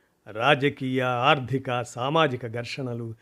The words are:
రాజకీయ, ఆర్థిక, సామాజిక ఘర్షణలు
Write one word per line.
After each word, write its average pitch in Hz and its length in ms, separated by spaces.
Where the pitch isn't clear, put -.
రాజకీయ, 131 680
ఆర్థిక, 127 800
సామాజిక 127 680
ఘర్షణలు 117 760